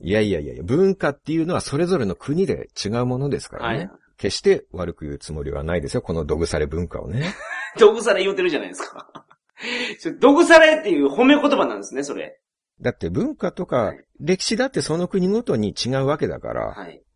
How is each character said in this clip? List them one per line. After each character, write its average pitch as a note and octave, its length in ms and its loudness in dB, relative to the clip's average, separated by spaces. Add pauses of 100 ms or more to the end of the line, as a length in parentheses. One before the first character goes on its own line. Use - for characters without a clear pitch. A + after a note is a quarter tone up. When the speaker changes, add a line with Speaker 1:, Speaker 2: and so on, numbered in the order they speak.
Speaker 1:
い E2+ 100 -6
や G#2+ 120 4
い G#2 80 0
や E2 100 0
い D2 60 -8
や B1 80 -10
い - 20 -14
や、 D#2 60 -12
文 F3+ 340 2
化 D#3 140 -2
っ - 40 -6
て - 180 -10
い D#3+ 100 0
う D#3 40 -4
の F3+ 60 -4
は B2 80 -2
そ - 160 -6
れ E3+ 80 0
ぞ F3 140 0
れ A2+ 80 0
の F2+ 100 -4
国 E3 300 -2
で F#2 240 -4 (120)
違 G2 60 -6
う A#2+ 180 -2
も B2+ 120 -2
の C#3 100 -2
で A2+ 120 -4
す - 100 -16
か - 80 -12
ら A#2 160 -4
ね。 C#3+ 40 -4
Speaker 2:
は F3 60 -6
い。 G3 60 -12 (260)
Speaker 1:
決 - 220 -4
し - 20 -10
て G3 320 4
悪 F2 220 -6
く - 100 -14
言 C#2+ 100 -8
う C#2 40 -10
つ - 160 -12
も D2+ 80 -8
り C#2+ 80 -6
は C#2+ 140 -6
な E2+ 120 0
い D#2+ 60 2
で C#2 60 2
す - 60 -4
よ、 B2 80 0
こ F2 120 -6
の E2 100 -2
ど D2+ 120 0
ぐ E2 100 2
さ D#2+ 120 -2
れ D2+ 80 0
文 E2 220 -4
化 - 140 -8
を B1+ 60 -10
ね。 C#3+ 260 -4 (220)
Speaker 2:
<laughs> - 220 -12
ど A3 140 10
ぐ A3+ 100 -6
さ G3+ 120 2
れ F#3+ 100 0
言 G3 80 0
う - 20 -6
て F#3 80 -2
る F3+ 60 0
じ D3 80 0
ゃ - 20 -4
な G#2 60 -6
い F#2 40 -10
で F2+ 60 -12
す - 160 -12
か。 - 360 -20 (340)
<laughs> A#3+ 400 -8
ち F3 100 -8
ょ、 - 80 -12
ど C#4 160 8
ぐ D#4+ 100 6
さ D#4+ 140 10
れ D#4 180 8
っ D#4 60 -6
て G#3 80 -2
い D3 120 2
う C#3 60 4
褒 A3+ 160 2
め C#4+ 160 8
言 C#4+ 100 2
葉 G3+ 160 2
な A2 80 -6
ん G2 40 -10
で G2+ 60 -12
す A#2+ 100 -16
ね、 C#3 80 -6
そ C3+ 120 -8
れ。 D#2 260 -12 (400)
Speaker 1:
だ B2 120 -2
っ - 40 -20
て E2+ 140 -6
文 G#3+ 260 -4
化 F#3 160 -4
と F3 140 -8
か、 D3 100 -2
Speaker 2:
は F#2+ 180 0
い。 - 100 -20 (160)
Speaker 1:
歴 F3 240 -2
史 A3 120 -2
だ B3+ 100 0
っ C4+ 40 -8
て E3 100 -4
そ D3+ 160 -4
の F3+ 120 -2
国 F#3 200 0
ご A3 140 0
と - 140 -2
に G#2 180 -2
違 - 220 -6
う C3+ 100 0
わ D3+ 120 0
け B2+ 100 -2
だ C2 120 -8
か A#1 120 -8
ら。 A1+ 160 -4
Speaker 2:
は F#2+ 200 -12
い。 - 140 -20 (140)